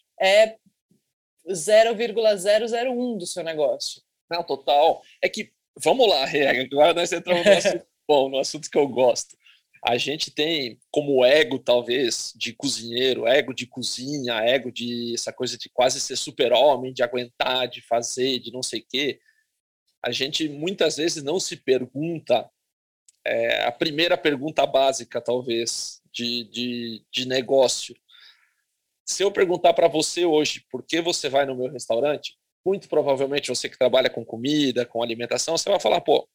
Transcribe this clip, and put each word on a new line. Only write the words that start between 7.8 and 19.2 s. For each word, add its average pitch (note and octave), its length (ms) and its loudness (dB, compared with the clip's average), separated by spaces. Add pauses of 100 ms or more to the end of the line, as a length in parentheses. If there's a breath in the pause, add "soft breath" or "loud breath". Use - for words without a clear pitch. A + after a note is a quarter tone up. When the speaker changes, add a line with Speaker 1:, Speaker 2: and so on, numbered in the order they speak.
Speaker 1:
<laughs> - 100 -20
Speaker 2:
bom, C3+ 220 4
no C3+ 100 -4
assunto D3 320 -6
que - 60 -8
eu C#3+ 100 4
gosto. B2 480 2 (480 soft breath)
A A#2+ 140 0
gente C#3 340 -4
tem D3 480 -4 (120)
como C#3+ 340 2
ego, C#3+ 340 4
talvez, B2 800 -2
de A#2 160 -8
cozinheiro, A#2 720 -2
ego C3 280 2
de B2 120 -10
cozinha, B2+ 680 -8 (100)
ego B2 260 0
de A#2+ 440 -8
essa - 180 -8
coisa A#2+ 240 -6
de - 140 -16
quase C3 280 0
ser C3 180 -8
super-homem, C3 760 2
de B2+ 100 -4
aguentar, B2+ 640 -2
de B2 120 -16
fazer, B2+ 600 -2
de A2+ 120 -14
não B2+ 100 -10
sei A#2+ 180 -8
o - 60 -16
quê. C3 320 -4 (840)